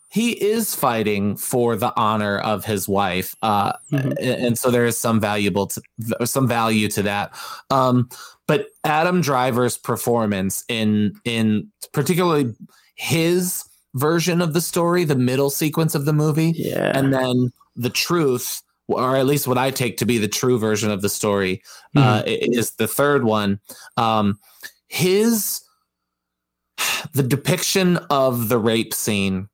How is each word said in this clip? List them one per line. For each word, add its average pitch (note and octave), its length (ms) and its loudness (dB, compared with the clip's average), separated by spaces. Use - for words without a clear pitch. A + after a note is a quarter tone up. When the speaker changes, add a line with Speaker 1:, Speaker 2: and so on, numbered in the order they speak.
Speaker 1:
he A3+ 200 0
is G#3+ 420 0
fighting G#2 640 0
for A#2+ 380 0
the G#2+ 220 -2
honor G#2+ 400 0
of G#2+ 280 -2
his G#2 220 -4
wife, F#2+ 540 -2
uh, G#2 320 0
Speaker 2:
Mm-hmm. C3+ 280 -2
Speaker 1:
a-, B2 260 -2
and A#2 140 2
so B2+ 100 2
there A#2+ 160 4
is A2+ 100 0
some A2+ 240 0
valuable G2+ 460 0
to, - 160 -10
some C3 220 0
value A2+ 420 2
to G#2 120 -2
that. G2+ 320 -2
Um, B2+ 380 2
but D3+ 200 0
Adam E3 380 2
Driver's B2+ 540 0
performance G#2+ 960 -2
in, G#2+ 440 0
in A2 460 -2
particularly D3+ 600 0
his F3 720 -2
version E3 440 0
of E3+ 140 0
the E3+ 80 2
story, F3 420 0
the D3 120 2
middle C3 340 2
sequence D#3+ 460 0
of C#3+ 100 -2
the D#3 80 2
movie, D#3 420 2
Speaker 2:
Yeah. - 400 -2
Speaker 1:
and C3+ 160 2
then B2+ 400 0
the B2 140 -4
truth, D3 720 -2
or B2+ 280 0
at C3+ 100 2
least C#3+ 220 0
what B2+ 100 0
I C3 140 2
take B2 260 -2
to A#2 80 -2
be A#2 140 2
the G#2 80 0
true B2 320 2
version G#2+ 320 0
of G2 100 -2
the G2+ 80 0
story, G2 540 0
uh, A2 260 4
Speaker 2:
Mm-hmm. - 80 -4
Speaker 1:
i-, A#2+ 300 0
is A2 160 -4
the A2 120 -2
third C#3 360 2
one. G#2 360 0
Um, A2 400 2
his, G3+ 720 0
<sighs> - 360 -6
the C3+ 100 2
depiction F3 720 0
of B2+ 400 2
the B2 80 2
rape A2+ 360 0
scene G2 600 -2